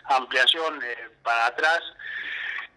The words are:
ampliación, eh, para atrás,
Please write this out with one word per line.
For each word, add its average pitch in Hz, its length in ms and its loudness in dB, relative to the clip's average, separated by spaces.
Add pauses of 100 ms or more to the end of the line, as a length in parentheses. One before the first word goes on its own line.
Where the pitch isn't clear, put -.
ampliación, 143 800 2
eh, 120 120 -6 (260)
para 117 240 2
atrás, 156 340 2 (960)